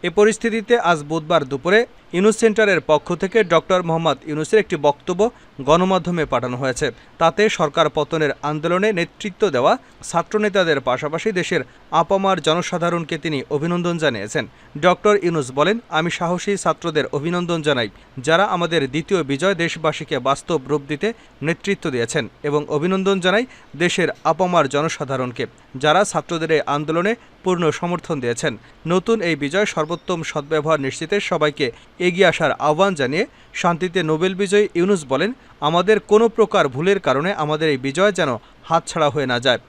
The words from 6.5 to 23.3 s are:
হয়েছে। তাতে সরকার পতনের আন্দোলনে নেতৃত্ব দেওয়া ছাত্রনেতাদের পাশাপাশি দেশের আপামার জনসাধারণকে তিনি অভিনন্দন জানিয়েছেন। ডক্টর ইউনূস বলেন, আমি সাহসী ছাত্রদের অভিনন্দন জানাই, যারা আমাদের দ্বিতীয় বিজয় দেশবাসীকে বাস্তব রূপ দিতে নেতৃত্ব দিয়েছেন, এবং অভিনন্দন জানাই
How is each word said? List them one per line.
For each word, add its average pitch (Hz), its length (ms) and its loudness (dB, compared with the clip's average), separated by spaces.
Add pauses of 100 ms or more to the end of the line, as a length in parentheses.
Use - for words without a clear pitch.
হয়েছে। 131 300 -2 (320)
তাতে 170 300 2
সরকার 156 400 0
পতনের 151 420 -2 (120)
আন্দোলনে 165 500 0
নেতৃত্ব 180 500 -4 (120)
দেওয়া 139 180 4 (300)
ছাত্রনেতাদের 185 760 0
পাশাপাশি 147 500 -2
দেশের 175 300 -2 (300)
আপামার 190 460 2 (100)
জনসাধারণকে 170 680 -2
তিনি 156 220 -4 (100)
অভিনন্দন 170 480 -2
জানিয়েছেন। 123 460 -2 (320)
ডক্টর 180 380 2 (100)
ইউনূস 165 280 0
বলেন, 160 260 2 (120)
আমি 165 220 0
সাহসী 180 460 -2
ছাত্রদের 160 540 0
অভিনন্দন 170 500 -2
জানাই, 131 280 0 (300)
যারা 160 260 2
আমাদের 170 360 0 (100)
দ্বিতীয় 165 320 0
বিজয় 139 320 0
দেশবাসীকে 160 640 -4
বাস্তব 139 480 0
রূপ 143 200 0
দিতে 151 200 -4 (340)
নেতৃত্ব 165 500 -2
দিয়েছেন, 123 320 -2 (200)
এবং 147 260 0
অভিনন্দন 190 500 0
জানাই 190 260 2 (300)